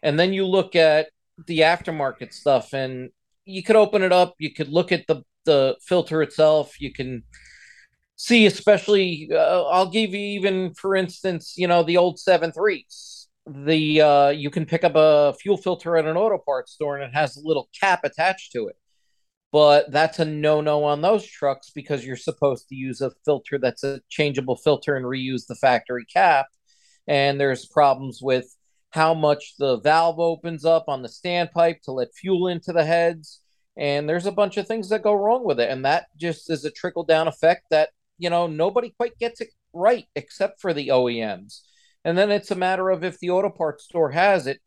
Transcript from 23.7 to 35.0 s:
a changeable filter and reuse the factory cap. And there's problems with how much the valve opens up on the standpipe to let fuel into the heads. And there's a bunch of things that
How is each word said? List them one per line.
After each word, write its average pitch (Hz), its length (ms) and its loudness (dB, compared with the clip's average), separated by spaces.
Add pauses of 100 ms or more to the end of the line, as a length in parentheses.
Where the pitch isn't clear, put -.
a 139 240 -6
changeable 135 480 -4
filter 143 400 -2
and 127 100 -6
reuse 131 400 -6
the 123 80 -14
factory 123 500 -2
cap. 165 420 2 (600)
And 139 340 0
there's 135 240 -2
problems 135 560 0
with 127 320 -2 (380)
how 160 240 2
much 147 440 -2
the 131 200 0
valve 160 400 2
opens 165 460 -4
up 165 240 2
on 135 120 -8
the 123 80 -14
standpipe 170 760 -2
to 156 100 -12
let 127 220 -6
fuel 185 340 -2
into 175 240 -6
the 165 120 2
heads. 170 560 -2 (380)
And 143 300 -4
there's 175 180 -2
a 202 60 -4
bunch 196 240 0
of 196 100 -6
things 226 220 -6
that 214 140 -2